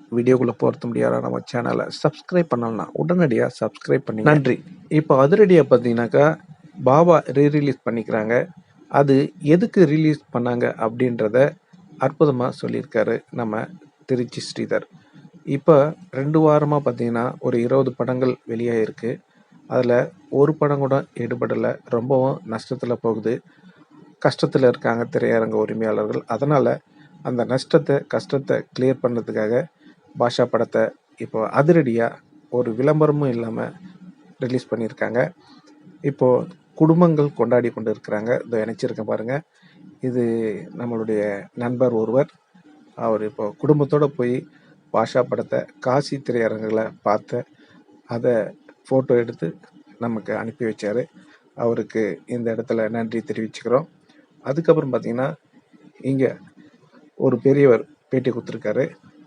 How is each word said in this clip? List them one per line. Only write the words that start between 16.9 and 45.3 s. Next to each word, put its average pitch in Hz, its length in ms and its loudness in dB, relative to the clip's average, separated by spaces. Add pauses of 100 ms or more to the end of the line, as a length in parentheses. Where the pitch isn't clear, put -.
ஒரு 123 180 0
இருபது 131 340 2
படங்கள் 127 340 -2 (180)
வெளியாயிருக்கு. 113 600 -4 (640)
அதுல 123 180 2 (460)
ஒரு 147 220 4
படம் 143 240 0
கூட 135 120 0 (280)
எடுபடல. 117 440 -2 (260)
ரொம்பவும் 131 460 0 (120)
நஷ்டத்துல 120 420 -6 (100)
போகுது. 110 300 -2 (880)
கஷ்டத்துல 135 460 2
இருக்காங்க 120 340 -2 (100)
திரையரங்க 117 500 0
உரிமையாளர்கள். 110 580 -4 (120)
அதனால 131 380 2 (560)
அந்த 120 240 -2
நஷ்டத்தை, 143 460 0 (160)
கஷ்டத்தை 131 440 -2 (200)
கிளியர் 131 260 0
பண்ணதுக்காக 113 580 -2 (600)
பாஷா 120 320 0
படத்தை 113 300 0 (420)
இப்போ 110 200 -4 (140)
அதிரடியா 135 480 4 (500)
ஒரு 120 220 0
விளம்பரமும் 147 560 2
இல்லாம 113 320 -6 (800)
ரிலீஸ் 123 260 -4
பண்ணியிருக்காங்க. 110 500 -2 (880)
இப்போ 127 180 2 (520)
குடும்பங்கள் 156 580 4
கொண்டாடி 120 380 2
கொண்டு 110 180 -2
இருக்கிறாங்க. 107 360 -4 (160)
இதோ 113 180 -2
இணைச்சிருக்கேன் 110 480 -6
பாருங்க. 117 220 -4 (760)
இது 120 160 0 (560)
நம்மளுடைய 110 400 -2 (420)
நண்பர் 120 400 0
ஒருவர். 127 260 0 (760)
அவர் 107 240 -2
இப்போ 107 160 -8 (180)
குடும்பத்தோட 147 420 2 (140)
போய் 123 180 -2 (560)
பாஷா 113 260 0 (100)
படத்தை 117 280 -4 (260)